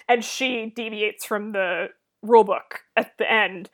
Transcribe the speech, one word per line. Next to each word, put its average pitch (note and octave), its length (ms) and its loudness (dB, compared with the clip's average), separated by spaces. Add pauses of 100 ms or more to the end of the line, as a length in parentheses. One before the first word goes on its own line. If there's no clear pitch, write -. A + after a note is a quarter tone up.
And A#3 160 4
she A#3 500 -4
deviates G#3+ 520 -6
from G#3 260 -6
the F#3 360 -2 (340)
rule A3 220 8
book - 360 -6 (160)
at - 220 -2
the - 120 0
end. G3 440 0